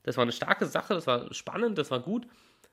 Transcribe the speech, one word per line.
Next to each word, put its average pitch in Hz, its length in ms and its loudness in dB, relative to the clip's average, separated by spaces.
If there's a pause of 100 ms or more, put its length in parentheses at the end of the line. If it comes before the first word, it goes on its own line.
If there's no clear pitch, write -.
Das - 140 -2
war 127 60 4
eine 120 100 4
starke - 320 2
Sache, - 300 0
das 165 120 -2
war 123 280 0
spannend, 220 420 -4
das 147 140 -2
war 127 100 0
gut. 190 260 -2 (460)